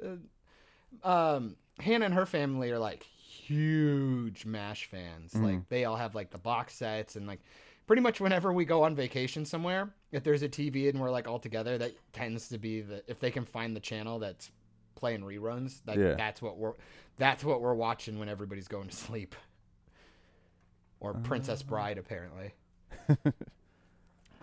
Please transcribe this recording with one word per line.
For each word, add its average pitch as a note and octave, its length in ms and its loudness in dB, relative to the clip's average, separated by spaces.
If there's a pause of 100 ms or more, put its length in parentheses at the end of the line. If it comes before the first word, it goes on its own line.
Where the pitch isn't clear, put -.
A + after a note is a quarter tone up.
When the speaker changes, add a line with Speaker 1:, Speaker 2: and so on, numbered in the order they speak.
Speaker 1:
uh, - 1040 -12
um, D#3 500 4 (220)
Hannah A3+ 280 4
and F#3 80 4
her F#3 100 6
family C3+ 460 0
are, A#2 80 0
like, G#2+ 240 -4
huge C#3+ 1400 2
mash G#2+ 400 -6
fans. E2+ 480 -12
Speaker 2:
Mm-hmm. G#2+ 100 4
Speaker 1:
Like, F#2 240 2
they B2 160 2
all A2 120 0
have, A2+ 180 -4
like, G2+ 160 -6
the - 80 -14
box A#2 360 -2
sets G#2+ 420 -4
and, G2+ 100 -8
like, G2+ 140 -10 (460)
pretty A3+ 140 6
much A#3+ 180 4
whenever F#3+ 320 4
we F3+ 140 4
go D#3+ 180 4
on D#3 140 4
vacation C3 480 -2
somewhere, F3+ 460 -2 (200)
if C#3 140 -2
there's D3 160 6
a D3 80 0
T D3 220 -2
V C#3 180 2
and C#3 100 2
we're, C3 120 2
like, B2 180 0
all A#2 100 -2
together, A2+ 380 -2
that A#2+ 160 -2 (220)
tends A#2 340 -6
to A#2+ 80 -8
be A2 240 -4
the, G#2 280 -10
if A#2+ 120 -8
they B2+ 100 2
can A#2+ 140 -4
find A2+ 320 -4
the G#2+ 40 -8
channel A2 380 -6
that's G2+ 320 -8 (440)
playing A#2 260 -2
reruns, A2+ 640 -6
that, A2 140 -2
Speaker 2:
Yeah. F2+ 160 6
Speaker 1:
that's G#2+ 260 -2
what G#2 160 -6
we're, A2 160 -4 (460)
that's C3 260 4
what C#3 160 2
we're B2 140 2
watching A2+ 440 -2
when G#2 120 -6
everybody's G2+ 380 -8
going G2 200 -8
to - 80 -12
sleep. G#2+ 400 -8 (1600)
Or G2+ 140 -6
Princess A#2+ 480 -4
Speaker 2:
Uh-huh. - 80 -12
Speaker 1:
Bride, G#2 300 -2
apparently. F2+ 560 -10 (520)
Speaker 2:
<laughs> D3+ 80 8 (1300)